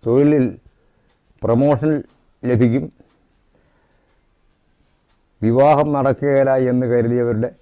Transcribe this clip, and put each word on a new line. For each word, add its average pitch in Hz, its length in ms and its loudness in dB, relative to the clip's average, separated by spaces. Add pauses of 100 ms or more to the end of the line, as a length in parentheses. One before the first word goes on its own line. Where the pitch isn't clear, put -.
തൊഴിലിൽ 135 520 0 (840)
പ്രമോഷൻ 143 600 0 (420)
ലഭിക്കും. 123 460 0 (2500)
വിവാഹം 143 500 2
നടക്കുകയില്ല 135 640 0
എന്ന് 127 320 0
കരുതിയവരുടെ 120 760 -2